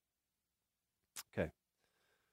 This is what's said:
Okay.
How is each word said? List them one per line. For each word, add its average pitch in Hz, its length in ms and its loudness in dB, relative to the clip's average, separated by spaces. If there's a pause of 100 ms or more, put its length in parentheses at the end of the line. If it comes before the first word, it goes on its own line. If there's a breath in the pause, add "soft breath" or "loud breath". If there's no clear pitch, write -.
(1300)
Okay. 82 180 2 (800)